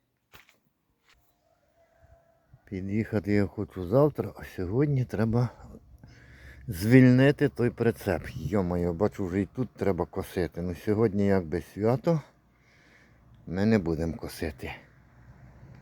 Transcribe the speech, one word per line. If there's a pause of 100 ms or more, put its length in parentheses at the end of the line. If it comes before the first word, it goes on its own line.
(2750)
Під'їхати
я
хочу
завтра,
а
сьогодні
треба (1160)
звільнити
той
прицеп. (140)
Йо-моє,
бачу,
вже
і
тут
треба
косити.
Ну,
сьогодні
якби
свято, (1300)
ми
не
будемо
косити. (1120)